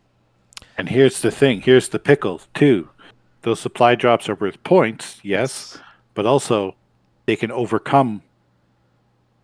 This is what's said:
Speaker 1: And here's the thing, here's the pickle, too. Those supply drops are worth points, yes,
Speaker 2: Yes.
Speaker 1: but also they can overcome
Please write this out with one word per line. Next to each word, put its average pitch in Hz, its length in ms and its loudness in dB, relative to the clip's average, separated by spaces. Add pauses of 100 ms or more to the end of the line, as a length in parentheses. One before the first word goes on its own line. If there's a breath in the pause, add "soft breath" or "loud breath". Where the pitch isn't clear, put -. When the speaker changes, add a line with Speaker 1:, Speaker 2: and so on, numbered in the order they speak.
(760 soft breath)
Speaker 1:
And - 140 -8
here's 131 300 2
the 110 120 0
thing, 120 300 0
here's 127 260 4
the 107 100 -6
pickle, 98 420 0 (140)
too. 117 340 2 (540 soft breath)
Those 113 160 -4
supply 120 380 2
drops 117 320 0
are 107 80 -6
worth 98 260 -8
points, 123 640 -2
yes, 101 500 -6
Speaker 2:
Yes. - 100 -20 (300 loud breath)
Speaker 1:
but 107 120 -4
also 113 500 0 (500)
they 113 100 0
can 113 140 -6
overcome 117 720 -4 (1200)